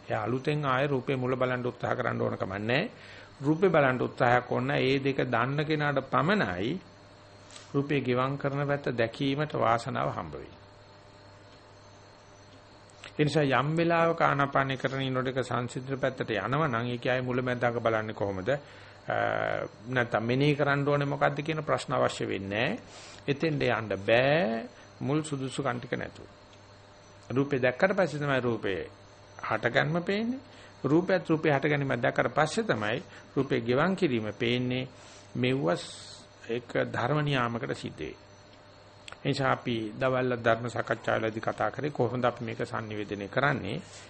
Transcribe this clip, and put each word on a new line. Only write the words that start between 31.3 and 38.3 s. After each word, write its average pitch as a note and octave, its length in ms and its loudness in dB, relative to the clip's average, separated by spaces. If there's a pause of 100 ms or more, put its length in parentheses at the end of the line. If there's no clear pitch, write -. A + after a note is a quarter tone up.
හටගැනීම C#3+ 460 2
දැක්කට C3 340 2
පස්සේ D#3 320 2
තමයි B2 400 0 (280)
රූපේ C3+ 300 0
ගෙවන් C3+ 340 2
කිරීම A#2+ 380 0
පේන්නේ. B2 540 0 (460)
මෙව්ව C3 340 2 (800)
එක A#2+ 240 -4 (140)
ධර්ම A#2+ 360 -2
නියාමකට C3+ 540 0
සිද්ධ - 240 -10
වෙයි. D2 160 -8 (1000)